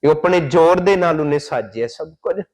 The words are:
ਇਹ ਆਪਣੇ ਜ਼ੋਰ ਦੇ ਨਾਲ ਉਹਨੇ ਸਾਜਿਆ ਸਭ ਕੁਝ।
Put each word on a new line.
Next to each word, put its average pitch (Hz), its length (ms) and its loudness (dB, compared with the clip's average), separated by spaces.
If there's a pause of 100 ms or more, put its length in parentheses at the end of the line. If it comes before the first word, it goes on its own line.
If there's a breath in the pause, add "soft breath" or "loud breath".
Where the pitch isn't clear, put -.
ਇਹ 143 60 4
ਆਪਣੇ 175 300 2
ਜ਼ੋਰ 165 400 2
ਦੇ 190 160 2
ਨਾਲ 170 240 0
ਉਹਨੇ 147 200 -2
ਸਾਜਿਆ 113 480 -8
ਸਭ 156 340 -14
ਕੁਝ। 180 200 -4 (120)